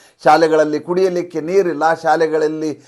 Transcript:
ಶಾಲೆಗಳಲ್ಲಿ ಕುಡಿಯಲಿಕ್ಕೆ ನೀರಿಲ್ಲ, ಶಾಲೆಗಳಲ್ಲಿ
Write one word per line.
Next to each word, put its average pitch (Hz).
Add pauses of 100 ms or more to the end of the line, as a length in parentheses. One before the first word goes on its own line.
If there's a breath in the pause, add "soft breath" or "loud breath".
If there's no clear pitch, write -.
(240 soft breath)
ಶಾಲೆಗಳಲ್ಲಿ 156
ಕುಡಿಯಲಿಕ್ಕೆ 175
ನೀರಿಲ್ಲ, 165
ಶಾಲೆಗಳಲ್ಲಿ 156